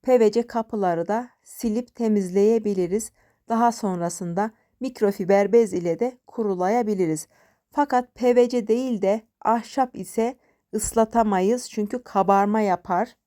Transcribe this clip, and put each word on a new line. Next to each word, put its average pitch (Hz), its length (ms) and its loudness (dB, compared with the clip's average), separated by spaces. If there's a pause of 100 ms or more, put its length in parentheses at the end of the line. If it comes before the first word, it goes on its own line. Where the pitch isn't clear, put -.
P 247 180 4
V 214 120 6
C 233 140 0
kapıları 196 640 -4
da 233 200 -4 (140)
silip 233 520 -6
temizleyebiliriz. 202 1160 0 (360)
Daha 233 240 2
sonrasında 180 760 -4 (300)
mikrofiber 202 720 0
bez 226 200 6
ile 170 280 -2
de 247 260 -4
kurulayabiliriz. 190 1000 -2 (420)
Fakat 262 440 -2
P 247 220 2
V 247 120 6
C 240 200 -4
değil 240 340 -2
de 202 200 0 (220)
ahşap 240 540 -2
ise 226 400 -4 (360)
ıslatamayız 220 960 0
çünkü 220 320 -6
kabarma 196 580 0
yapar. 190 560 -2 (100)